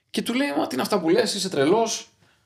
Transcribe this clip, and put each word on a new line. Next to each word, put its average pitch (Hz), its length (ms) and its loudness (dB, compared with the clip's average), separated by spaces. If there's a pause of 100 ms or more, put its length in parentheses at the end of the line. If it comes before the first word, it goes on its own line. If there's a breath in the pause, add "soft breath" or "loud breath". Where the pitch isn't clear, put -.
(100)
Και 214 120 -2
του 233 120 -4
λέει, 277 140 0 (100)
«Μα 311 80 -2
τι - 80 -8
είναι 247 80 -2
αυτά 208 180 0
που 160 80 0
λες, 208 260 2
είσαι 190 140 -4
τρελός;» 175 640 0 (360)